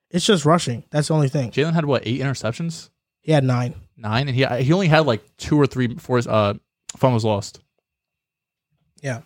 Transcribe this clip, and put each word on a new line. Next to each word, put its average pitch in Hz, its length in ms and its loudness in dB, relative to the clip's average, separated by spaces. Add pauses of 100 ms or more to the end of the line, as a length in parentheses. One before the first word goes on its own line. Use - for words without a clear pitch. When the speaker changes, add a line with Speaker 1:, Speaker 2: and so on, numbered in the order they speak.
(120)
Speaker 1:
It's - 140 -2
just 170 200 2
rushing. 147 460 0
That's 151 160 -2
the 160 80 0
only 147 140 2
thing. 127 220 -4
Speaker 2:
Jalen 160 220 0
had, 160 120 0
what, 135 200 0
eight 127 160 -2
interceptions? 139 680 -6 (320)
Speaker 1:
He 156 100 -2
had 143 120 4
nine. 123 300 0 (240)
Speaker 2:
Nine? 113 300 -4
And 123 100 -2
he, 131 80 4 (180)
he 131 80 2
only 185 160 2
had, 156 200 4
like, 113 160 0 (140)
two 151 220 0
or 143 60 4
three, 120 300 -2
four, 123 320 -2
uh, 107 260 2 (420)
fumbles 117 300 2
lost. 101 340 -4 (1400)
Speaker 1:
Yeah. 135 220 -6